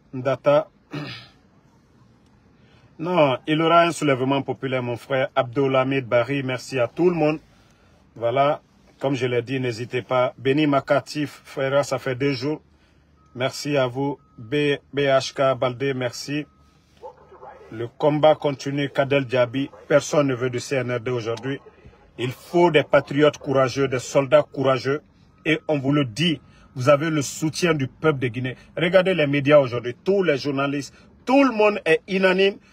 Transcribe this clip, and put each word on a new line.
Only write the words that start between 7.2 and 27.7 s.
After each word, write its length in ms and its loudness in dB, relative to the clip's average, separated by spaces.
Voilà, 480 0
comme 160 -2
je 100 -2
l'ai 160 -2
dit, 200 -6
n'hésitez 400 -6
pas. 360 -2
Béni 300 0
Makatif, 800 -2
frère, 400 -2
ça 120 -2
fait 180 -6
deux 180 -2
jours. 280 -6
Merci 420 -4
à 100 2
vous. 320 -6
B, 380 -2
B 80 -6
H 340 0
K 240 0
Baldé, 360 -2
merci. 520 -6
Le 160 -8
combat 480 2
continue, 540 -4
Kadel 340 0
Diaby. 460 -2
Personne 400 2
ne 60 -2
veut 160 -4
du 100 -6
C 160 -6
N 160 -4
R 80 -4
D 100 -8
aujourd'hui. 520 -6
Il 140 -4
faut 380 2
des 140 4
patriotes 540 2
courageux, 500 0
des 120 -4
soldats 440 2
courageux. 600 -2
Et 240 0
on 100 0
vous 140 0
le 100 2
dit, 380 -4
vous 140 0
avez 200 4
le 120 0
soutien 520 -2